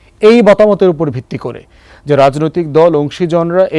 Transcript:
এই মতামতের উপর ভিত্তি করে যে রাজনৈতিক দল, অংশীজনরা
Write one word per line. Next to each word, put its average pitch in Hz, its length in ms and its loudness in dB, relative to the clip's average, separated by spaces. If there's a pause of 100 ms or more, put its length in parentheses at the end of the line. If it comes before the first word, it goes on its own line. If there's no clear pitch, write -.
(300)
এই 233 80 4 (100)
মতামতের 202 460 2
উপর 156 120 -4 (100)
ভিত্তি 127 280 -12
করে - 160 -12 (460)
যে 143 80 0 (100)
রাজনৈতিক 151 420 -2 (120)
দল, 165 120 4 (120)
অংশীজনরা 170 640 -2 (140)